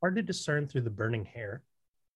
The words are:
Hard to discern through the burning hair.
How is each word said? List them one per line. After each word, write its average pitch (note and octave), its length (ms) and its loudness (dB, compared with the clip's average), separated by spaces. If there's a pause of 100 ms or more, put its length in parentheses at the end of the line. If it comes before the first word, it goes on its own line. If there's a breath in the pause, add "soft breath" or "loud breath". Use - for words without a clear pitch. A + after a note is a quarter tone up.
Hard F#3 140 4
to A3+ 60 2
discern D3+ 460 0
through C3+ 140 0
the A2+ 80 0
burning A2 360 0
hair. G#2+ 380 -10 (520)